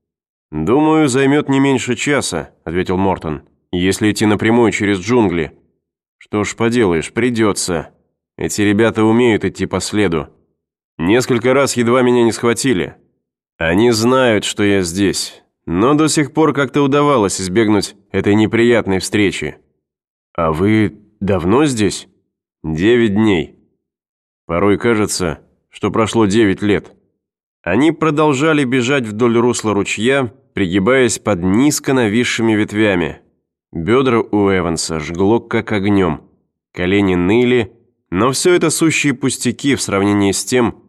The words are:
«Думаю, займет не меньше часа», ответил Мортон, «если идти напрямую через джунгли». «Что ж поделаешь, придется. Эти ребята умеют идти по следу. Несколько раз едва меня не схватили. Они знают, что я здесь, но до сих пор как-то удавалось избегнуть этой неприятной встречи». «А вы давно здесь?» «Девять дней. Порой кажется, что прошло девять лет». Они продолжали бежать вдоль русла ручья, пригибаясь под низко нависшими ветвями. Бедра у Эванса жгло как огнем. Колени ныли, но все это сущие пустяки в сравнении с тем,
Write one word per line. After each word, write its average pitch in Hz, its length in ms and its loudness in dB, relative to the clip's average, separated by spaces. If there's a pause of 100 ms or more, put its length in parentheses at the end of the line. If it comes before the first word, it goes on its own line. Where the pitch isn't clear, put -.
(500)
«Думаю, 147 580 0
займет 139 400 0
не 135 120 0
меньше 131 340 0
часа», 110 560 -4 (140)
ответил 90 320 -2
Мортон, 82 460 -2 (280)
«если 95 400 0
идти 107 160 -2
напрямую 110 460 2
через 101 260 -2
джунгли». 90 540 0 (640)
«Что - 260 -6
ж - 140 -8
поделаешь, 113 560 0
придется. 110 800 -2 (460)
Эти 82 260 -4
ребята 107 420 2
умеют 110 400 2
идти 92 220 -4
по 92 140 -4
следу. 90 480 -2 (680)
Несколько 120 580 0
раз 135 220 0
едва 123 260 2
меня 123 220 2
не 113 80 2
схватили. 113 640 -2 (640)
Они 90 320 2
знают, 117 540 2
что - 200 -4
я 101 180 2
здесь, 90 600 -4 (240)
но 101 280 0
до 151 140 2
сих 147 240 -2
пор 156 220 0
как-то 143 280 -2
удавалось 139 580 0
избегнуть 98 540 0 (160)
этой 101 240 0
неприятной 107 640 2
встречи». 87 600 -4 (760)
«А 80 180 -2
вы 101 440 0 (240)
давно 98 460 0
здесь?» 107 420 -2 (540)
«Девять 101 520 2
дней. 101 420 0 (880)
Порой 90 320 0
кажется, 101 640 -2 (280)
что - 220 -6
прошло 110 360 0
девять 98 360 2
лет». 101 320 -2 (680)
Они 123 300 2
продолжали 151 720 0
бежать 127 400 0
вдоль 113 320 0
русла 113 380 0
ручья, 113 580 -2 (220)
пригибаясь 113 640 2
под 95 240 -2
низко 131 500 2
нависшими 113 600 0
ветвями. 104 680 0 (520)
Бедра 113 480 0
у 104 280 0
Эванса 82 520 -2
жгло 92 400 0
как 113 320 -6
огнем. 98 500 0 (500)
Колени 92 440 0
ныли, 117 560 2 (380)
но 107 200 0
все 180 240 0
это 165 160 0
сущие 147 440 -2
пустяки 127 600 -4
в 104 80 -4
сравнении 101 500 0
с - 120 -6
тем, 123 440 -2